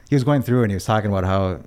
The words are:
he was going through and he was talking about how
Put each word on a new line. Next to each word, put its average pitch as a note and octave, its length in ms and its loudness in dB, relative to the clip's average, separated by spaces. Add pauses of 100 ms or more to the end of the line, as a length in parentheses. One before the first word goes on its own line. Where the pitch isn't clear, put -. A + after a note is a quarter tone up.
he D3 60 0
was C3+ 80 2
going C#3+ 200 2
through B2 200 2
and G#2+ 80 0
he G2 60 -2
was F2 80 -6
talking G#2+ 260 0
about F#2+ 140 0
how F#2+ 420 0